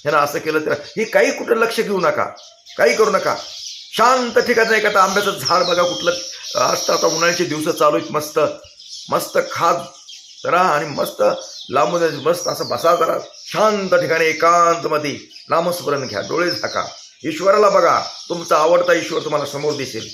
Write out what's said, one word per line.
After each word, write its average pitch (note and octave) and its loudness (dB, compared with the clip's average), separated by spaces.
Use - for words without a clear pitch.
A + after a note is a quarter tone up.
ह्यानं D3+ 2
असं D3 0
केलं D#3 -2
तर, D3+ -2
हे E3+ -4
काही B3 2
कुठं A#3 -2
लक्ष A3+ 0
घेऊ G3 -2
नका, D3 0
काही A3+ 4
करू G#3 4
नका. D#3+ 0
शांत A#3+ 2
ठिकाणचं A3+ 2
एखादं G#3 2
आंब्याचं G3 2
झाड F3 0
बघा F3 2
कुठलं E3+ -2
असतं, E3+ 0
आता E3+ 2
उन्हाळ्याचे E3+ 0
दिवस D3+ -4
चालू D#3 2
आहेत, E3 -6
मस्त D#3 -4
मस्त D#3 -2
खा E3 2
जरा D#3 2
आणि D#3+ 2
मस्त C#3+ -4
लांबून D#3+ 0
मस्त D#3 -2
असं D3+ -6
बसा B2 2
जरा E3 0
शांत G3 0
ठिकाणी E3 2
एकांतमध्ये, D#3 2
नामस्मरण C#3+ -2
घ्या, G#2 -6
डोळे E3 -2
झाका, G#2+ -4
ईश्वराला F#3+ 4
बघा, E3+ 4
तुमचा E3+ 0
आवडता F3 4
ईश्वर D#3+ -2
तुम्हाला D3 -2
समोर D3 -4
दिसेल A2 -8